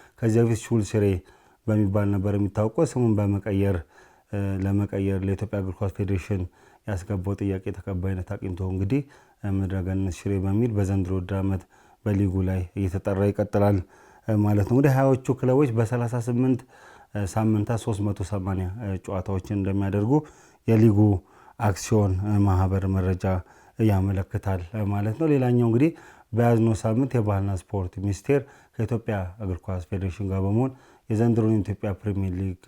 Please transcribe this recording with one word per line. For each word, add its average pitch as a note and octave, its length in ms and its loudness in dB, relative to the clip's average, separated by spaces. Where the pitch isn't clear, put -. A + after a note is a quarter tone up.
ከዚያ A2+ 240 2
በፊት A#2 200 2
ሹል A2+ 220 0
ሽሬ G2+ 220 0
በሚባል G#2 420 2
ነበር G2+ 240 0
የሚታወቀው። G#2+ 520 0
ስሙን A#2+ 280 0
በመቀየር G2 640 0
ለመቀየር G2 640 0
ለኢትዮጵያ G2 360 -2
እግር F#2+ 160 -4
ኳስ G2+ 180 -4
ፌዴሬሽን G2 480 -2
ያስገባው G2 520 -4
ጥያቄ F#2+ 360 -4
ተቀባይነት F#2 580 -6
አግኝቶ F#2+ 360 -6
እንግዲህ F#2+ 340 0
ምድረገነት F#2+ 600 -2
ሽሬ - 240 -4
በሚል G2+ 340 0
በዘንድሮ G2 400 0
ውድድር F#2+ 240 -4
ዓመት F#2+ 240 -2
በሊጉ G2+ 320 2
ላይ F#2 180 0
እየተጠራ G2 520 -2
ይቀጥላል G2+ 520 2
ማለት G#2 380 2
ነው። A#2 80 0
እንግዲህ C#3 200 4
ሃያዎቹ C3+ 400 2
ክለቦች B2+ 380 2
በሠላሳ A#2 500 -2
ስምንት B2 400 0
ሳምንታት A2 560 0
ሦስት G2+ 200 -4
መቶ G2+ 220 -2
ሰማንያ F#2+ 440 -4
ጨዋታዎችን F#2+ 540 -4
እንደሚያደርጉ G2 560 0
የሊጉ A2 320 6
አክሲዮን G#2 520 0
ማህበር F#2 480 2
መረጃ F#2+ 360 0
ያመለክታል G2 840 0
ማለት G2+ 300 -2
ነው። D#3+ 100 0
ሌላኛው B2 400 4
እንግዲህ B2 240 4
በያዝነው A2+ 420 4
ሳምንት A2+ 380 -2
የባህልና G2+ 420 0
ስፖርት F#2 420 -6
ሚኒስቴር G2+ 440 0
ከኢትዮጵያ A2+ 440 -4
እግር F#2 200 -4
ኳስ F2+ 260 -6
ፌዴሬሽን F#2+ 420 -4
ጋር F#2+ 140 -2
በመሆን A2+ 300 0
የዘንድሮን A2 440 2
የኢትዮጵያ G#2 400 -2
ፕሪሚየር F#2+ 420 -4
ሊግ F#2+ 220 -4